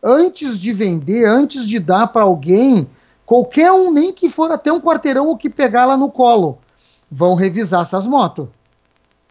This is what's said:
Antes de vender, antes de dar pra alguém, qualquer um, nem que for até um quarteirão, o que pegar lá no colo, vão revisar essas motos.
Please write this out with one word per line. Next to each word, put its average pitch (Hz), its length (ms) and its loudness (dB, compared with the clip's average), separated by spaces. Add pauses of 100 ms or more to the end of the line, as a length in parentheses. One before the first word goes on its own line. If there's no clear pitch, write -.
Antes 285 600 0
de 214 120 -6
vender, 190 540 -2
antes 254 400 0
de 214 140 -4
dar 185 280 0
pra 220 140 0
alguém, 190 680 2 (380)
qualquer 247 460 2
um, 370 200 2
nem 320 200 0
que 349 160 -4
for 320 240 -2
até 302 200 -2
um 330 80 -2
quarteirão, 294 480 -2
o 320 80 -2
que 277 140 -8
pegar 247 360 0
lá 269 100 2
no 269 120 0
colo, 220 500 0 (520)
vão 175 240 0
revisar 185 480 -2
essas 190 240 -6
motos. 208 400 -2 (840)